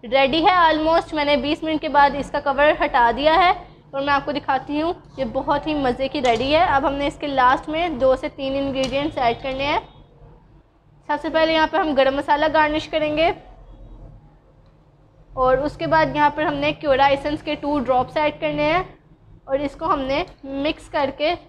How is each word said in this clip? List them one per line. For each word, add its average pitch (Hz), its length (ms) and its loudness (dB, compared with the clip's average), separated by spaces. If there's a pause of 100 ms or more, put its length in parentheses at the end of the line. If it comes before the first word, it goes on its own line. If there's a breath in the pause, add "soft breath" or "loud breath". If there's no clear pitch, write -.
Ready 269 360 2
है 370 160 4
almost। 320 560 2
मैंने 294 260 0
बीस 294 240 -4
मिनट 311 180 -2
के 320 80 -6
बाद 285 280 4
इसका 277 240 -4
cover 294 400 2
हटा 254 320 2
दिया 294 220 2
है 359 160 4 (420 loud breath)
और 277 80 -6
मैं 285 120 0
आपको 277 180 -2
दिखाती 277 480 -4
हूँ, 330 160 -2 (240)
ये 262 80 -2
बहुत 262 400 -2
ही 311 80 -2
मज़े 269 320 -2
की 294 140 -4
ready 247 300 0
है। 320 160 4
अब 285 180 2
हमने 277 220 -2
इसके 311 220 -6
last 269 400 2
में 311 300 -2
दो 262 160 4
से 285 140 -6
तीन 269 280 -6
ingredients 269 640 -2
add 233 240 0
करने 262 200 -6
हैं। 302 180 -2 (1300)
सबसे 294 200 -4
पहले 320 240 2
यहाँ 311 140 2
पर 320 120 -2
हम 311 160 -2
गरम 269 220 2
मसाला 294 320 0
garnish 208 380 0
करेंगे 311 460 0 (2000)
और 262 300 2
उसके 302 260 -6
बाद 302 280 2
यहाँ 294 140 4
पर 302 140 -4
हमने 294 300 -2
क्योरा 277 340 2
Essence 285 340 0
के 302 140 -4
two 294 240 -4
drops 254 380 -2
add 302 220 -2
करने 294 240 -2
हैं 320 180 0 (680)
और 269 140 -2
इसको 285 260 -8
हमने 285 380 -2 (200)
mix 277 440 -6
करके 294 460 -2 (140)